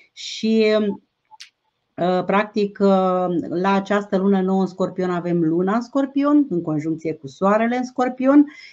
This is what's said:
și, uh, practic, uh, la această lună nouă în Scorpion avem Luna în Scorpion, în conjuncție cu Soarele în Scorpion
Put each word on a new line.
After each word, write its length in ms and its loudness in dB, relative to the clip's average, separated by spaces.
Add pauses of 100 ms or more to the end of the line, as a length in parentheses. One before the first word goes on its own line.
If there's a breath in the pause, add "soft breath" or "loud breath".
(140 soft breath)
și, 640 0 (1160)
uh, 300 0
practic, 560 -2
uh, 60 4 (640)
la 240 -2
această 440 -2
lună 240 2
nouă 200 0
în 60 0
Scorpion 420 -4
avem 340 -2
Luna 320 0
în 60 0
Scorpion, 680 0
în 120 -2
conjuncție 520 -4
cu 140 -12
Soarele 500 0
în 60 -2
Scorpion 600 2 (280 loud breath)